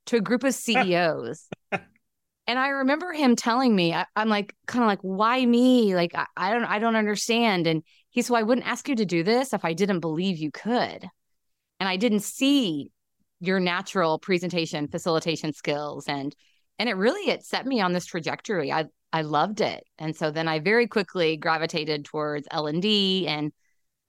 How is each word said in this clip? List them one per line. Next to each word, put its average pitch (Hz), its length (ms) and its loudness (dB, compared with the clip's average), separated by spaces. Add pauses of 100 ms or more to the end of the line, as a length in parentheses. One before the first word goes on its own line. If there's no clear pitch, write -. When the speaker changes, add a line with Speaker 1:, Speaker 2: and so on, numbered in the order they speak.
Speaker 1:
to 233 100 0
a 220 40 2
group 233 220 0
of 269 100 2
Speaker 2:
<laughs> - 20 -4
Speaker 1:
C - 180 -2 (180)
E 175 60 4
Os. 147 500 -2 (1000)
And 240 100 0
I 269 120 0
remember 277 440 0
him 277 220 4
telling 240 400 2
me, 170 180 4
I, 151 220 -2
I'm 220 140 0
like, 208 260 -2 (120)
kinda 247 200 2
like, 196 140 0
"Why 214 440 0
me? 240 500 6
Like, 170 200 0
I, 160 100 -2 (100)
I 185 160 -2
don't, 233 140 0
I 196 140 0
don't 226 160 2
understand." 208 720 2
And 160 160 0 (260)
he 240 140 0
said, 240 120 0
"I 226 80 4
wouldn't 233 240 0
ask 240 220 -4
you 277 60 0
to 220 100 2
do 165 180 0
this 240 300 0
if 190 100 -2
I 170 100 0
didn't 190 260 0
believe 170 400 -2
you 156 120 -6
could. 190 560 -4 (720)
And 196 60 -2
I 185 80 -2
didn't 208 260 2
see 240 680 0 (480)
your 185 220 0
natural 175 580 0
presentation, 170 720 -2
facilitation 160 640 -2
skills." 147 560 -6
And, 143 260 -6 (420)
and 226 120 -2
it 196 80 -2
really, 285 320 0
it - 160 -2
set 190 200 -4
me 254 140 0
on 180 140 2
this 180 120 -2
trajectory. 156 640 -4
I, 151 180 0 (260)
I 160 80 0
loved 156 400 0
it. 113 220 -4 (140)
And 156 160 -6
so 160 160 -2
then 160 200 -2
I 160 100 0
very 220 280 2
quickly 170 500 0
gravitated 156 640 -2
towards 147 480 -6
L 151 160 -2
and 156 140 -2
D 190 460 2
and 151 260 -4 (560)